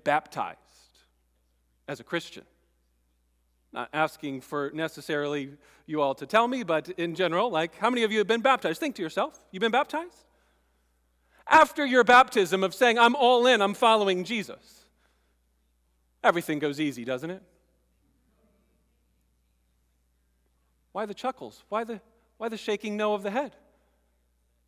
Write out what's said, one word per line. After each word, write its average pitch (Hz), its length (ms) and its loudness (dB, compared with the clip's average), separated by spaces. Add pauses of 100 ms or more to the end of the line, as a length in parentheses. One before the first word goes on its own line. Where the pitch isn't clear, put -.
baptized 143 540 -4 (1300)
as 143 120 -10
a 117 40 -20
Christian? - 440 -10 (1200)
Not 120 200 -10
asking 147 500 -6
for 143 320 -8
necessarily 147 840 -6 (280)
you 151 160 -4
all 135 140 0
to 143 100 -12
tell 226 220 2
me, 247 160 -6
but 165 280 -2
in 175 220 -6
general, 180 360 0
like, 165 260 -4
how 214 140 0
many 247 140 0
of 208 80 0
you 220 80 0
have 196 80 0
been 226 140 0
baptized? 220 380 2
Think 294 160 -6
to 208 60 -10
yourself, 196 500 -6
you've 185 100 -12
been 226 100 2
baptized? 302 540 -4 (1200)
After 302 400 6
your 247 200 4
baptism 214 580 6
of 185 100 0
saying, 240 240 2
"I'm 233 180 4
all 247 300 4
in, 240 160 4
I'm 196 120 0
following 202 500 2
Jesus," - 600 -10 (1400)
everything 170 340 0
goes 143 220 -4
easy, 131 240 -4
doesn't 127 260 -6
it? 190 140 -14 (3500)
Why 208 120 -6
the 208 80 -10
chuckles? - 540 -10
Why 220 160 -4
the, 220 180 -12 (360)
why 220 100 -8
the 220 100 -8
shaking 208 380 -6
no 214 180 0
of 196 100 -4
the 202 60 -6
head? 247 280 -6 (1120)